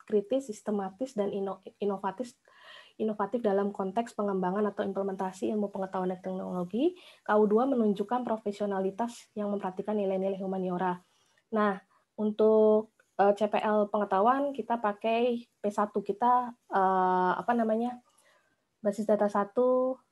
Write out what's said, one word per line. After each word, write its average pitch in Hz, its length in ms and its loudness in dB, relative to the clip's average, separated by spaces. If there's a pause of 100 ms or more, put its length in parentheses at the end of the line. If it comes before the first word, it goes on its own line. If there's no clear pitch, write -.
kritis, 214 480 -2
sistematis, 208 640 -6
dan 202 160 -2
ino-, 196 320 -6 (160)
inovatif, 196 560 -6 (640)
inovatif 214 400 -2
dalam 202 320 0
konteks 202 400 -4
pengembangan 196 640 -2
atau 208 80 -2
implementasi 196 720 -4
ilmu 202 160 -2
pengetahuan 190 400 -4
dan 185 80 -8
teknologi. 190 800 -4 (240)
K - 60 -6 (100)
U 214 80 6
dua 214 160 4
menunjukkan 233 640 0
profesionalitas 202 1120 -4
yang 208 160 -2
memperhatikan 196 400 -4
nilai-nilai 190 480 0
humaniora. 185 560 -2 (560)
Nah, 208 240 2 (400)
untuk, 214 720 6 (240)
eh, 202 240 6
C 214 80 2
P 214 80 -2
L 214 320 2
pengetahuan 214 640 2
kita 233 320 -4
pakai 233 640 -2
P - 240 -16
satu, 208 320 -2
kita, 240 480 0
eh, 185 880 2
apa 240 160 0
namanya, 233 480 -2 (760)
basis 208 240 -2
data 208 240 2
satu, 254 720 0 (120)